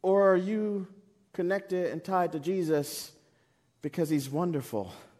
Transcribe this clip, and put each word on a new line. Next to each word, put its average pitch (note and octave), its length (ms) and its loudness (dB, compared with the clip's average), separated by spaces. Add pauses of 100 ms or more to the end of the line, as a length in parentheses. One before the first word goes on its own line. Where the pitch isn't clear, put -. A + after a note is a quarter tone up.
Or F#3+ 320 6
are F3+ 40 6
you G3+ 500 -2 (460)
connected F3+ 580 -2
and D#3+ 120 -6
tied F3+ 300 0
to D#3 60 -4
Jesus D#3 720 -2 (680)
because D3+ 280 -2
he's C#3 200 0
wonderful C3+ 640 -4 (260)